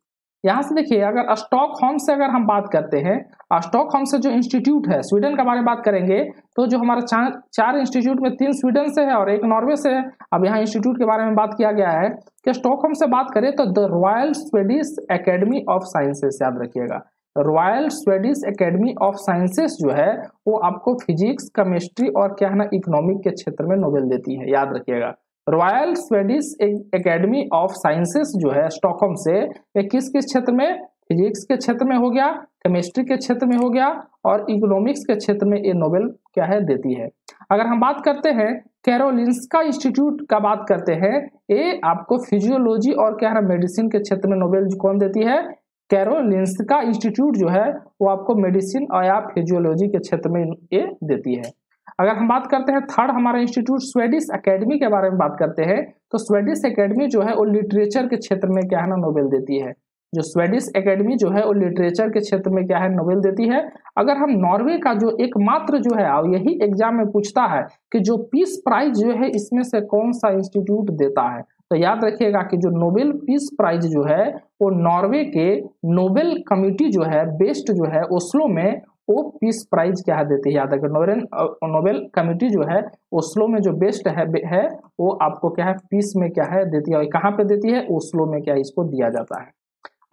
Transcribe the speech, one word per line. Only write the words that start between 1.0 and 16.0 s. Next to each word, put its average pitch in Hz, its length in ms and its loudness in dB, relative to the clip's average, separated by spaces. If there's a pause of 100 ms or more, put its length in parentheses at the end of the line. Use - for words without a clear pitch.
अगर 226 340 0
स्टॉकहोम 269 600 0
से 294 160 0
अगर 277 160 2
हम 233 180 2
बात 202 260 0
करते 151 240 0
हैं, 190 320 -2 (300)
स्टॉकहोम 269 440 0
से 277 140 0
जो 254 120 2
institute 254 580 0
है 151 140 2
स्वीडन 269 340 0
के 262 80 0
बारे 240 160 2
में 240 60 0
बात 233 200 0
करेंगे, 196 380 2 (320)
तो 247 120 2
जो 247 100 2
हमारा 240 240 0
चार, 240 400 -2 (120)
चार 240 240 2
institute 254 420 0
में 254 160 -2
तीन 277 160 0
स्वीडन 269 320 0
से 294 180 0
है 269 120 2
और 196 160 2
एक 208 140 0
Norway 233 320 2
से 294 140 -2
है। 262 220 -2 (220)
अब 180 120 2
यहाँ 214 140 2
इंस्टीट्यूट 226 380 0
के 240 80 0
बारे 220 180 2
में 220 120 0
बात 214 220 2
किया 214 140 2
गया 202 180 2
है 170 200 2 (360)
कि 233 80 2
स्टॉकहोम 294 400 0
से 294 140 0
बात 254 260 0
करें 247 180 2
तो 285 120 0
the 196 280 2
Royal 208 380 2
Swedish 202 920 -2
Academy 190 400 0 (100)
of 185 100 2 (180)
Sciences, 143 340 -2 (100)